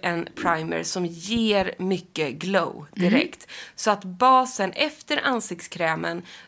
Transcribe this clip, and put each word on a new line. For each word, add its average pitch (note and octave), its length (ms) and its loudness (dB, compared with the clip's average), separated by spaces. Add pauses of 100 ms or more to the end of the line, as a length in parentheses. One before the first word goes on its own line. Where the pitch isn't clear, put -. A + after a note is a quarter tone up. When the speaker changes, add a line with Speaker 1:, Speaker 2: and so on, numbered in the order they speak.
Speaker 1:
en E3+ 340 -2
primer E3 460 0
som F3+ 240 -2
ger G3 720 0
mycket F3+ 560 -2
glow E3+ 520 -2 (100)
Speaker 2:
Mm. F#3 140 4
Speaker 1:
direkt. D4+ 360 2 (300)
Så - 140 2
att G3+ 140 0
basen B3 680 4
efter - 540 -2
ansiktskrämen, E3+ 960 -2 (240)